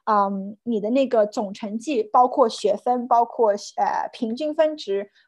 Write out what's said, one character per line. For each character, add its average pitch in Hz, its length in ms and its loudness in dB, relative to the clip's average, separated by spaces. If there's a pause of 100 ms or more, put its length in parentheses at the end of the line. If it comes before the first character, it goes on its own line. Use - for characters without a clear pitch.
(100)
嗯， 202 520 0
你 226 180 -2
的 202 80 -2
那 262 180 2
个 226 200 4
总 208 260 -6
成 208 260 -8
绩， 226 240 -2
包 247 240 4
括 254 220 2
学 202 260 0
分， 247 320 -2
包 240 200 4
括， 226 240 2 (260)
呃， - 340 -2
平 220 240 -6
均 302 200 -4
分 311 200 2
值， 202 360 -6 (180)